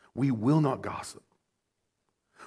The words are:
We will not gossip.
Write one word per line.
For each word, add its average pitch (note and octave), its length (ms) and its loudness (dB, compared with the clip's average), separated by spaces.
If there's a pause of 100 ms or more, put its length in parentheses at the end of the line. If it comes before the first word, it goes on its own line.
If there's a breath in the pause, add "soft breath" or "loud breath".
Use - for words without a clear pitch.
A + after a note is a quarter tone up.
(160)
We C3+ 140 2
will C3 320 2
not C3+ 200 0
gossip. - 420 -10 (1200 soft breath)